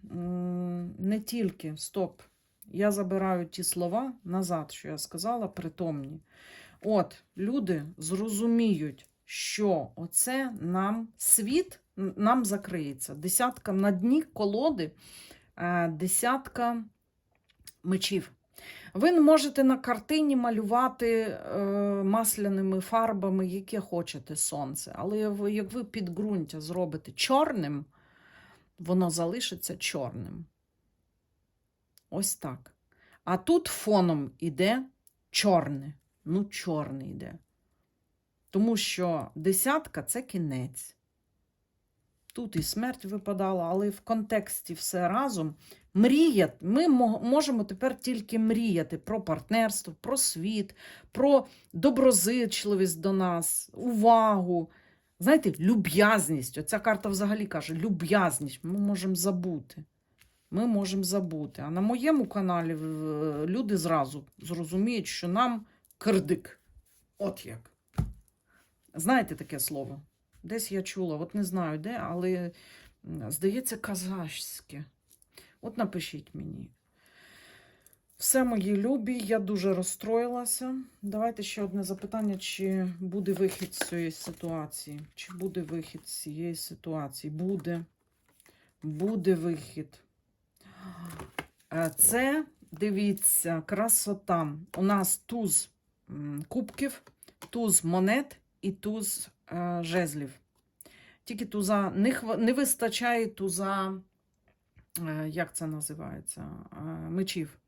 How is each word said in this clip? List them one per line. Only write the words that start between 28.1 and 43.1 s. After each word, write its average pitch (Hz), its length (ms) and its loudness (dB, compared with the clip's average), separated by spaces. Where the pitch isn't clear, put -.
воно 180 300 2
залишиться 175 680 -4
чорним. 135 680 -6
Ось - 260 -4
так. - 380 -12
А 185 140 0
тут 330 300 4
фоном 170 720 4
іде 190 460 2
чорне. 147 640 2
Ну, 185 200 0
чорне 143 640 -6
йде. 135 240 -12
Тому 214 280 4
що 175 580 -2
десятка — 196 680 2
це - 180 -4
кінець. 135 760 -6
Тут 233 180 -8
і 156 80 2
смерть 247 420 -4
випадала, 190 640 -2